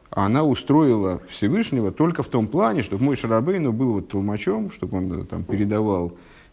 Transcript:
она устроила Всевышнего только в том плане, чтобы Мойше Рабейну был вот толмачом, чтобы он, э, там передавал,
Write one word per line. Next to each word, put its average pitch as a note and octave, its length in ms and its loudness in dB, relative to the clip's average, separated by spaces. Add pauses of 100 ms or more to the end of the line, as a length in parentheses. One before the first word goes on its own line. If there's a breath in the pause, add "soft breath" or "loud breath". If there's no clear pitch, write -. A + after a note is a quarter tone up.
она G#2+ 340 2
устроила B2+ 840 2
Всевышнего A#2+ 640 0
только E3 280 0
в - 60 -4
том A2 200 0
плане, A#2 340 0
чтобы G2 240 -2
Мойше C3+ 220 0
Рабейну C#3 440 2
был A#2+ 220 0
вот F#2+ 160 -4
толмачом, G#2+ 640 -2
чтобы F#2 260 -6
он, F#2 240 -4
э, - 20 -8
там F2+ 220 -8
передавал, G2+ 720 0 (360 loud breath)